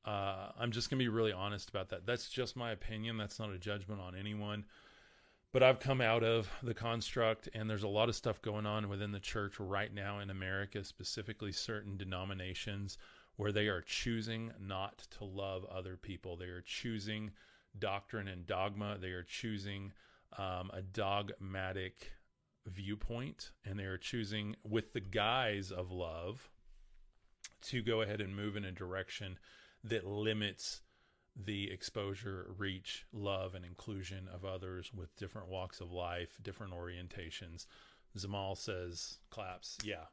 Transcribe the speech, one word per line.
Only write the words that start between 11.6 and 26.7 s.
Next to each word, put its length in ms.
denominations, 1000
where 160
they 160
are 140
choosing 760
not 380
to 60
love 420
other 320
people. 380
They 120
are 140
choosing 680
doctrine 500
and 180
dogma. 540
They 120
are 120
choosing, 720
um, 360
a 80
dogmatic 1300
viewpoint, 840
and 140
they 60
are 120
choosing, 680
with 300
the 60
guise 720
of 180
love, 600